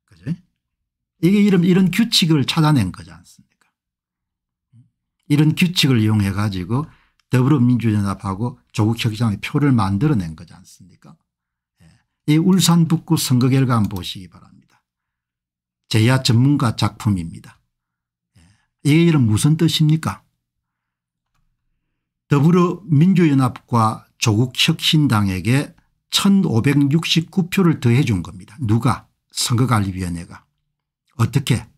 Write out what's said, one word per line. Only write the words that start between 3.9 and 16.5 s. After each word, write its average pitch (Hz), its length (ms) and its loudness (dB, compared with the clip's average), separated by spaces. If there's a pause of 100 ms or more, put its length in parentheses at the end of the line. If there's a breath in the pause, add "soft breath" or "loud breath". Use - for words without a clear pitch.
이런 151 280 2
규칙을 151 440 0
이용해가지고 104 880 -2 (440 soft breath)
더불어민주연합하고 117 1300 0 (140)
조국 113 320 -2
혁신당의 107 360 -2
표를 143 320 -2
만들어낸 98 640 -2
거지 85 180 -20
않습니까? - 600 -20 (680)
예. - 520 -6
이 - 20 2
울산 170 500 2
북구 160 300 -2
선거 127 320 0
결과 127 280 2
한번 101 200 -2
보시기 90 320 -12
바랍니다. - 540 -20 (1040)
제야 120 340 2
전문가 127 540 0